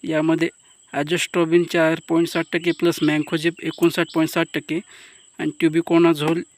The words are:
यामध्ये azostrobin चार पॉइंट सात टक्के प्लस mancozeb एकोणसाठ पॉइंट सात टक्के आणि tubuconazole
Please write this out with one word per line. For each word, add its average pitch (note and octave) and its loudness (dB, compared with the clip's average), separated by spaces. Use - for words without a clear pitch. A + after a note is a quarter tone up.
यामध्ये D#3+ 0
azostrobin E3 0
चार E3 0
पॉइंट E3 2
सात E3 -4
टक्के E3+ -2
प्लस E3+ 0
mancozeb D3+ 0
एकोणसाठ E3 0
पॉइंट D#3+ 2
सात E3 -2
टक्के D#3 -6
आणि D3+ -4
tubuconazole E3 2